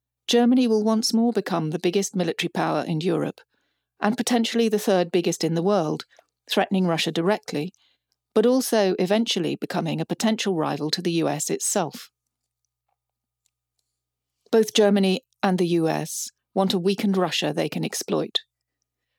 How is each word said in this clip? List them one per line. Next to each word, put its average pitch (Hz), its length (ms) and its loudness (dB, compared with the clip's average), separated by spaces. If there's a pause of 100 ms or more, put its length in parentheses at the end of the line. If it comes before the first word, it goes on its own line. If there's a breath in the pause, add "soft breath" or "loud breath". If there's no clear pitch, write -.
(280)
Germany 240 400 4
will 214 160 2
once 220 300 0
more 233 180 2
become 175 380 -2
the 170 100 -4
biggest 190 380 -2
military 170 320 -2
power 160 360 -2
in 160 140 -2
Europe, 160 400 -2 (640)
and 214 160 0
potentially 233 500 0
the 214 100 0
third 185 320 2
biggest 170 360 0
in 160 100 0
the 165 80 -2
world, 170 400 0 (460 soft breath)
threatening 190 360 2
Russia 165 280 0
directly, 170 580 -2 (640)
but 220 120 4
also 240 540 2
eventually 185 560 0
becoming 165 460 -4
a 160 40 -4
potential 208 520 -2
rival 147 340 -4
to 180 100 -4
the 175 120 -2
U 160 160 0
S 147 200 -4
itself. - 640 -4 (2500)
Both 220 220 2
Germany 202 480 4 (200)
and 185 160 2
the 175 100 2
U 165 200 2
S 156 420 -4 (260)
want 196 180 0
a 190 60 2
weakened 196 360 0
Russia 170 380 -2
they 160 160 -2
can 165 160 -6
exploit. - 540 -4 (800)